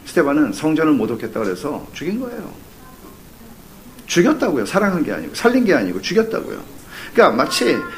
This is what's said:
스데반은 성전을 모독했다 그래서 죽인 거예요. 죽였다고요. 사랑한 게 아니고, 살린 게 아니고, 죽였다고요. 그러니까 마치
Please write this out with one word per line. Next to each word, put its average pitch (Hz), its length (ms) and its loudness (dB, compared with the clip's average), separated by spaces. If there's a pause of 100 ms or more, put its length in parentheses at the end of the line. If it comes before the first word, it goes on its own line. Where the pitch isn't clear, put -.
스데반은 143 480 2
성전을 156 400 2
모독했다 113 460 -2
그래서 104 540 -4
죽인 185 260 -6
거예요. 240 320 -10 (1500)
죽였다고요. 180 600 2
사랑한 185 380 0
게 123 80 -2
아니고, - 240 -8
살린 247 300 2
게 185 80 4
아니고, 95 280 0
죽였다고요. 196 600 -2 (520)
그러니까 180 300 6
마치 156 320 0 (220)